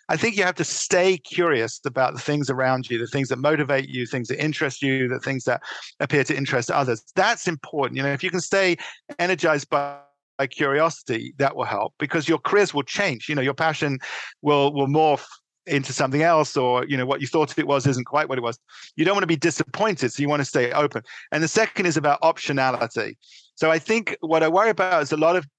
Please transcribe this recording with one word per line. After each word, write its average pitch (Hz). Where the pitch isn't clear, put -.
I 160
think 220
you 196
have 180
to 170
stay 185
curious 139
about 131
the 123
things 147
around 131
you, 120
the 117
things 135
that 127
motivate 139
you, 127
things 120
that 127
interest 147
you, 131
the 127
things 135
that 123
appear 143
to 151
interest 135
others. 127
That's 202
important. 139
You 135
know, 139
if 139
you 185
can 180
stay 185
energized 170
by, 143
by 139
curiosity, 139
that 117
will 127
help 110
because 151
your 160
careers 202
will 139
change. 165
You 156
know, 139
your 135
passion 147
will, 147
will 139
morph 147
into 139
something 139
else, 160
or, 127
you 139
know, 127
what 135
you 139
thought 151
it 147
was 139
isn't 127
quite 147
what 131
it -
was. 117
You 160
don't 190
want 196
to -
be 165
disappointed, 170
so 147
you 143
want 147
to 135
stay 123
open. 143
And 151
the 165
second 214
is 160
about 143
optionality. 127
So 160
I 160
think 220
what 160
I 156
worry 196
about 185
is 139
a 156
lot 165
of 156